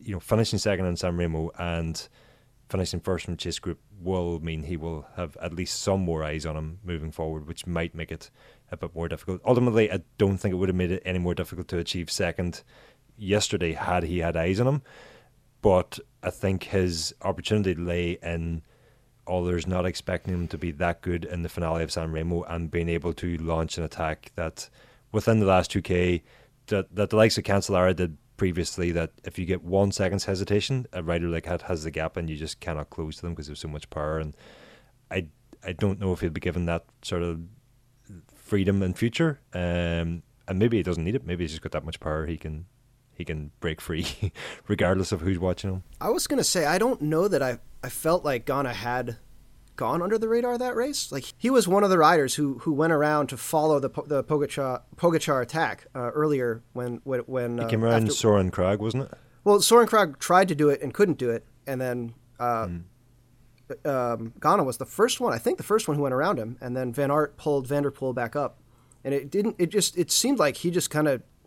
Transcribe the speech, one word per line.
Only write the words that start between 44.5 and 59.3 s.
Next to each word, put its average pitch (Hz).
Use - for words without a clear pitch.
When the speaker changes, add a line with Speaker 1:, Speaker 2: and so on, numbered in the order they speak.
Speaker 1:
regardless 95
of 90
who's 90
watching 92
him. 92
Speaker 2:
I -
was 339
gonna 262
say, 165
I 165
don't 240
know 156
that 151
I, 123
I 127
felt 160
like 131
Ghana 135
had 120
gone 139
under 208
the 220
radar 240
that 247
race. 269
Like, 135
he 240
was 240
one 196
of 202
the 185
riders 151
who, 139
who 165
went 156
around 151
to 131
follow 151
the 131
Po-, 143
the 143
Pogacar, 139
Pogacar 160
attack, 131
uh, 120
earlier 127
when, 120
when, 131
when, 120
Speaker 1:
He 117
Speaker 2:
uh, 113
Speaker 1:
came 113
around 117
Speaker 2:
after 107
Speaker 1:
Soren 101
Krag, 98
wasn't 117
it? -